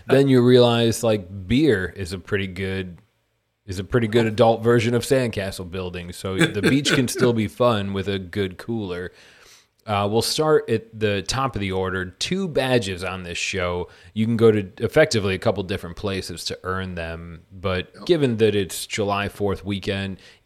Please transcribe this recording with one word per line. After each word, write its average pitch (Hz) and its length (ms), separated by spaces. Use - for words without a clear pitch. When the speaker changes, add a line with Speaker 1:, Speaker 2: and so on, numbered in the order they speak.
Speaker 1:
then 139 180
you 131 180
realize, 117 600
like, 98 420
beer 110 500
is 90 160
a 95 60
pretty 98 300
good, 95 500
is 95 120
a 98 60
pretty 117 240
good 113 180
adult 110 360
version 117 320
of 117 100
sandcastle 101 640
building. 87 420
So 95 260
the 107 240
beach 135 300
can 135 160
still 123 260
be 110 120
fun 101 460
with 98 160
a 98 100
good 92 400
cooler. 92 540
Uh, 101 240
we'll 113 120
start 156 480
at 110 280
the 104 220
top 123 340
of 104 60
the 98 100
order. 92 360
Two 185 420
badges 123 560
on 92 180
this 87 140
show. 90 520
You 110 100
can 117 140
go 113 120
to 107 160
effectively 104 520
a 95 40
couple 101 240
different 90 340
places 95 500
to - 180
earn 92 300
them. 82 480
But 92 420
Speaker 2:
Yep. - 120
Speaker 1:
given 143 320
that 107 160
it's 98 320
July 101 420
fourth 98 340
weekend, 98 580